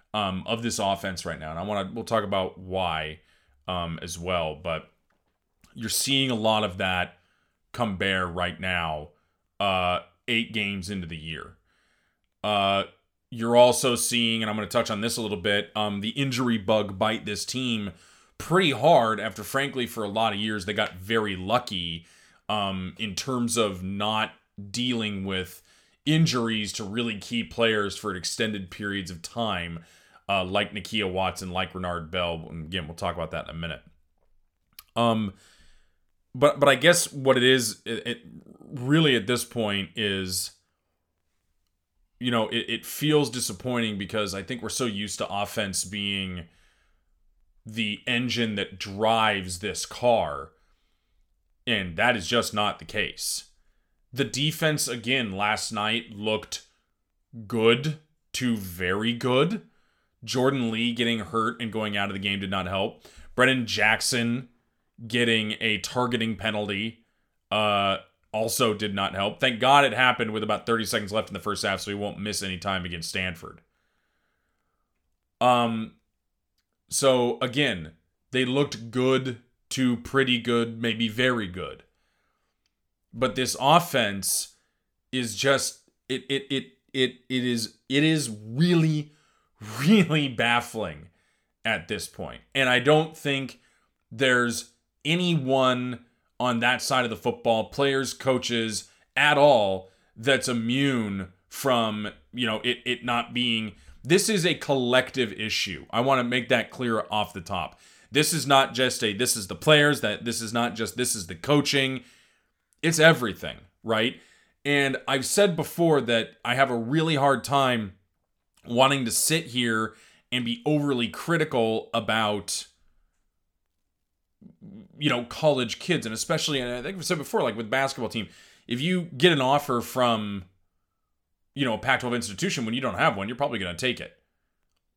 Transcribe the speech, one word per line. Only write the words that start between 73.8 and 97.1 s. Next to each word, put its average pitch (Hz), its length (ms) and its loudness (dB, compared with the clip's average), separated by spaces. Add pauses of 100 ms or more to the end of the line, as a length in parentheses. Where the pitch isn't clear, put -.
Um, 117 520 2 (960)
so, 123 520 2
again, 117 520 -2 (400)
they 127 120 2
looked 127 460 -2
good 127 520 0 (280)
to 123 280 0
pretty 127 400 0
good, 117 420 0
maybe 113 280 -2
very 117 380 0
good. 87 380 -10 (1300)
But 123 220 0
this 127 260 -2
offense 127 960 2 (560)
is 120 240 -4
just, - 440 0 (280)
it, 127 200 -4
it, 135 220 -2
it, 135 160 -2 (260)
it, 127 220 0 (140)
it 127 160 0
is, 117 340 -2 (100)
it 139 160 2
is 160 260 2
really, 151 840 2 (680)
really 160 480 6
baffling 110 800 -2 (560)
at 101 240 0
this 104 180 -4
point. 65 360 -12 (120)
And 135 140 2
I 123 100 4
don't 156 380 4
think 135 440 -4 (500)
there's 120 600 2 (320)
anyone 131 1000 2 (340)
on 123 220 0
that 120 220 2
side 127 220 2
of 113 60 -4